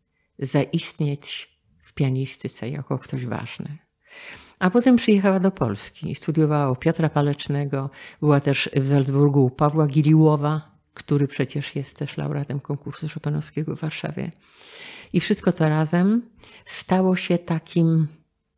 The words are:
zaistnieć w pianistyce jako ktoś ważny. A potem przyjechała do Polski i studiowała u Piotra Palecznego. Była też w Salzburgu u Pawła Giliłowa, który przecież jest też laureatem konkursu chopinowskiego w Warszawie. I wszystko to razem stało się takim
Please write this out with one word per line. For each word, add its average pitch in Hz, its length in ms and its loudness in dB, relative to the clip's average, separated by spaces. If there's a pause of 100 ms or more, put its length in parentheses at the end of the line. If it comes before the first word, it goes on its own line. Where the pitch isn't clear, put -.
(400)
zaistnieć - 1200 -4 (200)
w - 160 -20
pianistyce 131 760 -4
jako 143 300 -6
ktoś 127 260 -10
ważny. 117 520 -10 (840)
A 185 100 2
potem 247 260 4
przyjechała 196 440 4
do 190 120 2
Polski 135 600 -4
i 147 40 -4
studiowała 147 560 0
u 123 40 0
Piotra 165 340 0
Palecznego. 143 800 -2 (300)
Była 147 200 4
też 139 360 0
w 135 120 2
Salzburgu 139 580 4
u 127 40 4
Pawła 147 380 2
Giliłowa, 151 840 4 (220)
który 143 340 -2
przecież - 480 -6
jest 139 200 -10
też - 220 -10
laureatem 143 420 -6
konkursu - 540 -10
chopinowskiego 151 640 -6
w - 40 -14
Warszawie. - 520 -8 (800)
I 175 60 2
wszystko - 320 0
to 156 180 2
razem 175 600 2 (360)
stało 185 500 0
się 175 220 0
takim 165 720 0 (500)